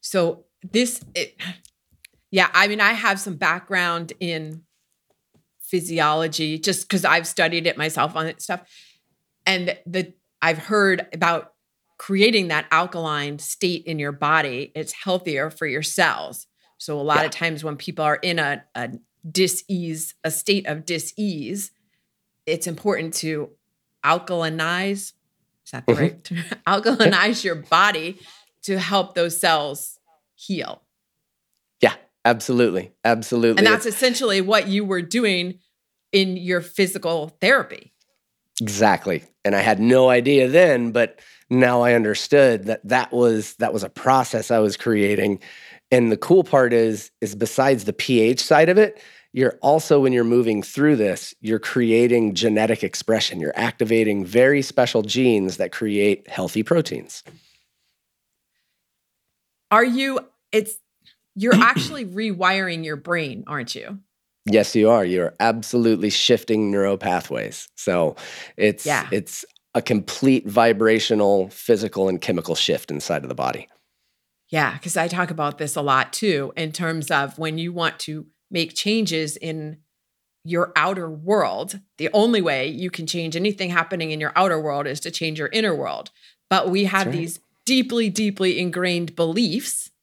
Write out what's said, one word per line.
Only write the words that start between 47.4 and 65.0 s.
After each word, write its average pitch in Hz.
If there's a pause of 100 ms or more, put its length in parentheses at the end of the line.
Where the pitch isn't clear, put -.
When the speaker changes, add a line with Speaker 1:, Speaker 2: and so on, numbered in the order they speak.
Speaker 2:
the 104
P -
H 120
side 160
of 185
it, 214 (340)
you're 131
also, 151
when 135
you're 120
moving 113
through 147
this, 101
you're 110
creating 117
genetic 110
expression. 101
You're 73
activating 110
very 131
special 120
genes 107
that 90
create 104
healthy 95
proteins. - (2500)
Speaker 1:
Are 220
you, 262 (320)
it's, 214 (580)
you're 226
Speaker 2:
<clears throat> 208
Speaker 1:
actually 254
rewiring 185
your 151
brain, 147
aren't 135
you? 196 (460)
Speaker 2:
Yes, 104
you 107
are. 113